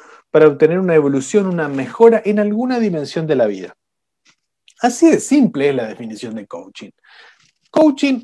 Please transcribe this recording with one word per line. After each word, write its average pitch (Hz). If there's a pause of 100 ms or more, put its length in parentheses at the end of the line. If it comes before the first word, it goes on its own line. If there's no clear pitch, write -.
(300)
para 156
obtener 156
una 185
evolución, 143
una 170
mejora 214
en 208
alguna 220
dimensión 165
de 147
la 120
vida. 95 (1040)
Así 247
de 233
simple 170
es 139
la 120
definición 110
de 104
coaching. 92 (800)
Coaching 277